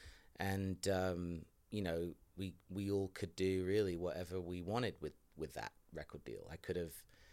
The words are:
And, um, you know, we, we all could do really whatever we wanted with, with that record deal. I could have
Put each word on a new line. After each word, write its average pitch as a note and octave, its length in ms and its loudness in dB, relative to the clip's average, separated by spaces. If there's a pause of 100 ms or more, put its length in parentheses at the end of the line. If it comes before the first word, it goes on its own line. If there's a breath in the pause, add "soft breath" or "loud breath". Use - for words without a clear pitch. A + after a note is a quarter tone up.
(400 loud breath)
And, F#2+ 480 2
um, F2+ 540 2 (280)
you G#2 120 -2
know, E2+ 320 2 (220)
we, F#2+ 180 -2 (140)
we G2 220 0
all G2 240 4
could F2+ 220 -4
do F#2+ 280 4
really F#2+ 320 4
whatever F2 440 -2
we F2+ 220 -2
wanted G#2+ 380 0
with, D2+ 140 -4 (220)
with - 180 -6
that - 180 -6 (200)
record - 320 -8
deal. G#1 260 -8
I D#2+ 60 -8
could F2 200 -2
have E2+ 160 -2 (400 soft breath)